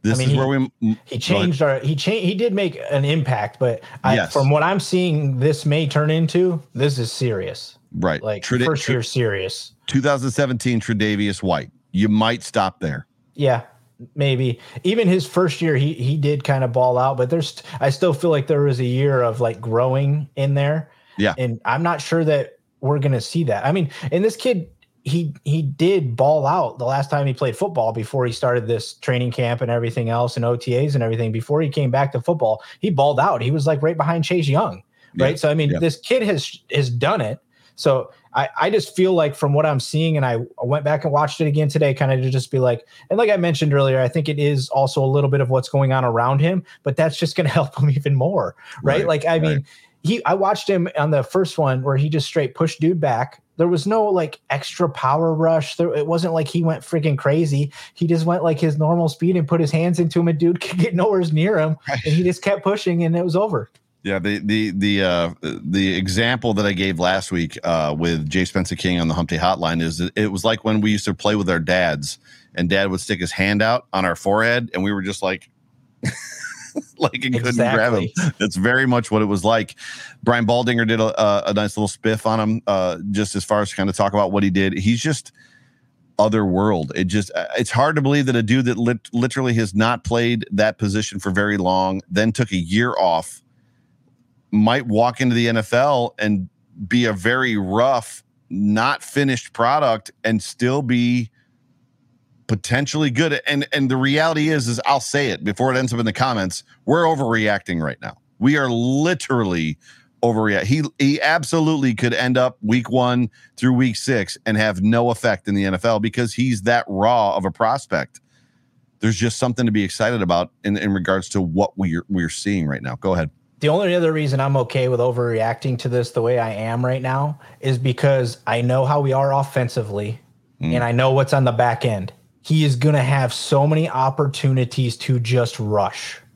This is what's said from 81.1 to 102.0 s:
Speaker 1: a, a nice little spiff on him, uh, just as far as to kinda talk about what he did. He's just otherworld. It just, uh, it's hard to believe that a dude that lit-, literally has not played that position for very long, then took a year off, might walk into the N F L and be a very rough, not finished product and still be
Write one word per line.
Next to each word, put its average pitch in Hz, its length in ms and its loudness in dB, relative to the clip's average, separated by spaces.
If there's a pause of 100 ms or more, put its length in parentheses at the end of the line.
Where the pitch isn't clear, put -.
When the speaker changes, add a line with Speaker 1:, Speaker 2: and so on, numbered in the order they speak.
Speaker 1:
a, 104 320 2
a 101 40 -2
nice 104 220 -2
little 107 120 0
spiff 110 380 -2
on 110 140 2
him, 110 260 -2
uh, 92 320 0 (120)
just 101 240 -2
as 98 100 -4
far 107 180 0
as 98 80 -4
to - 60 -12
kinda 95 160 -2
talk 98 200 0
about 101 200 2
what 101 100 2
he 98 80 2
did. 95 280 0
He's 113 220 0
just - 320 -4 (880)
otherworld. 101 760 2
It 90 100 0
just, 95 300 -2
uh, 85 120 -4 (100)
it's 120 140 -2
hard 147 260 2
to 147 60 0
believe 139 240 2
that 127 100 2
a 117 60 2
dude 120 240 2
that 120 100 0
lit-, 117 360 -2
literally 123 420 0
has 110 200 -2
not 113 300 0
played 120 460 0
that 107 280 2
position 101 420 -2
for 98 100 -4
very 101 260 0
long, 95 540 0
then 107 220 2
took 113 200 -2
a 95 40 -2
year 101 420 0
off, 82 420 0 (1080)
might 113 360 2
walk 117 340 0
into 127 140 2
the 117 140 2
N 117 80 0
F 110 160 -2
L 123 460 2
and 104 300 0 (380)
be 120 200 2
a 113 60 0
very 117 440 0
rough, 113 640 0 (280)
not 104 520 0
finished 135 500 -2
product 120 600 0 (100)
and 110 200 0
still 127 400 -2
be 120 480 0 (1160)